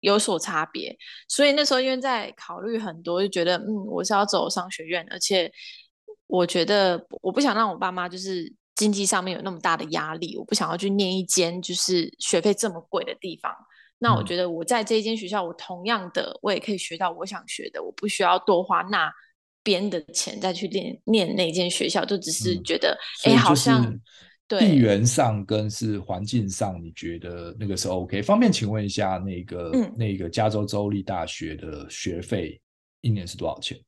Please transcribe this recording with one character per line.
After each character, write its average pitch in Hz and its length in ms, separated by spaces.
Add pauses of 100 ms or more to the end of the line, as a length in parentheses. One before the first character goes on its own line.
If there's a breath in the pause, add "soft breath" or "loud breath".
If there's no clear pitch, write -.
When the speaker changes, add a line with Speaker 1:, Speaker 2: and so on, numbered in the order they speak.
Speaker 1:
有 202 180
所 208 180
差 156 300
别。 - 280 (320 loud breath)
所 - 160
以 285 100
那 294 120
时 285 80
候 254 80
因 262 80
为 262 80
在 247 360
考 - 260
虑 220 180
很 175 240
多， 175 180
就 202 80
觉 185 160
得， 175 140
嗯， 208 300
我 180 160
是 202 100
要 202 100
走 202 240
商 185 220
学 160 140
院， 165 260
而 - 80
且 180 340 (760 loud breath)
我 180 180
觉 170 200
得 190 420 (140)
我 185 100
不 240 80
想 262 160
让 220 140
我 170 80
爸 185 140
妈 180 180
就 180 80
是 185 340 (240)
经 214 160
济 202 140
上 190 180
面 185 120
有 - 80
那 190 80
么 170 80
大 165 180
的 - 140
压 160 240
力， 160 200
我 - 80
不 - 120
想 156 140
要 165 60
去 196 140
念 196 260
一 190 80
间 175 380
就 180 140
是 180 420
学 - 240
费 208 120
这 208 160
么 170 200
贵 190 140
的 - 180
地 - 200
方。 - 120 (460 soft breath)
那 233 160
我 208 80
觉 190 120
得 180 140
我 165 160
在 233 180
这 220 120
一 220 60
间 226 140
学 220 120
校， 190 180
Speaker 2:
嗯。 - 20
Speaker 1:
我 170 60
同 180 320
样 202 260
的， - 300
我 202 100
也 180 80
可 - 120
以 196 60
学 165 200
到 180 140
我 - 140
想 190 220
学 - 220
的， - 140
我 - 80
不 - 160
需 202 160
要 180 160
多 185 240
花 180 200
那 175 300 (480 soft breath)
边 196 280
的 175 160
钱 - 360
再 185 100
去 180 180
念， - 360
念 208 300
那 170 160
间 175 180
学 - 180
校， - 160
就 202 140
只 160 140
是 180 300
觉 160 180
得， - 180
Speaker 2:
嗯。 - 0 (240 loud breath)
所 226 100
以 - 40
就 - 60
是 - 0
Speaker 1:
诶， - 40
好 170 100
像， 123 440 (480 soft breath)
对。 202 120
Speaker 2:
地 196 160
缘 110 300
上 110 400
跟 107 240
是 104 300
环 95 260
境 107 240
上， 92 340
你 80 100
觉 85 260
得 85 400
那 107 80
个 95 100
是 95 100
OK。 92 360
方 208 160
便 240 120
请 110 160
问 107 160
一 101 60
下， 95 300
那 90 240
个， 87 320
Speaker 1:
嗯。 220 200
Speaker 2:
那 107 220
个 90 100
加 110 220
州 107 160
州 104 240
立 98 140
大 87 240
学 78 280
的 76 360
学 87 280
费 82 400 (420)
一 123 100
年 95 160
是 - 100
多 85 100
少 73 120
钱？ - 280